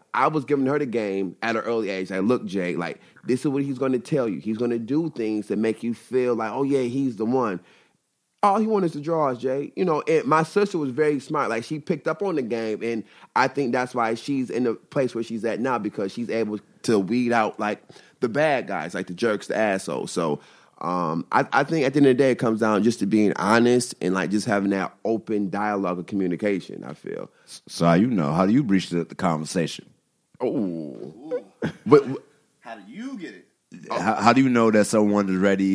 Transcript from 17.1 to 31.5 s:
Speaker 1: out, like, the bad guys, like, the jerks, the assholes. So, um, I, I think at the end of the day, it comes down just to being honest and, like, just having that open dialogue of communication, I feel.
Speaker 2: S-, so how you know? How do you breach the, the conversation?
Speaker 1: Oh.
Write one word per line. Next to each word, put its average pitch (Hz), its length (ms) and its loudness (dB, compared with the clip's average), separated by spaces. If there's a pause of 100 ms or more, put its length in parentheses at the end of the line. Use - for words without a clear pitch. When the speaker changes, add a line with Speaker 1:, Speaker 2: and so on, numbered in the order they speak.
Speaker 1:
out, 110 260 0
like, 107 240 -4 (380)
the 123 80 2
bad 135 400 0
guys, 87 260 -6
like, 95 140 -4
the 90 60 -8
jerks, 104 340 -2
the - 80 -2
assholes. 95 560 -2
So, 78 260 0 (420)
um, 85 520 -2
I, 135 200 2
I 139 120 4
think 156 220 0
at 127 80 0
the 147 60 2
end 143 60 6
of 131 40 8
the 127 120 4
day, 131 80 4
it 117 80 0
comes 113 220 0
down 107 220 4
just 113 180 2
to 101 60 -2
being 104 300 4
honest 120 640 4
and, 90 140 0
like, 90 160 0
just 101 160 -2
having 101 240 0
that 95 240 -2 (100)
open 104 460 -2
dialogue 98 480 -2
of 87 80 -8
communication, 92 800 -4
I 65 80 -12
feel. 50 380 -12 (160)
Speaker 2:
S-, - 200 -20
so - 200 -2
how 85 80 6
you 98 120 6
know? 85 260 0
How 92 140 4
do 104 60 2
you 139 100 4
breach 98 280 2
the, 85 140 0
the - 100 -16
conversation? 80 720 -2 (540)
Speaker 1:
Oh. 90 1040 -6 (420)